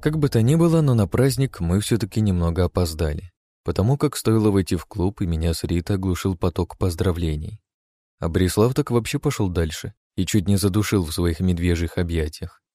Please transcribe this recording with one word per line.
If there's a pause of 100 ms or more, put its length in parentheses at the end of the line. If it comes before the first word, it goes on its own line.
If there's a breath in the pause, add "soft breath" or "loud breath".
Как
бы
то
ни
было,
но
на
праздник
мы
всё-таки
немного
опоздали, (320)
потому
как
стоило
войти
в
клуб,
и
меня
с
Ритой
оглушил
поток
поздравлений. (600)
А
Борислав
так
вообще
пошёл
дальше (200)
и
чуть
не
задушил
в
своих
медвежьих
объятиях. (120)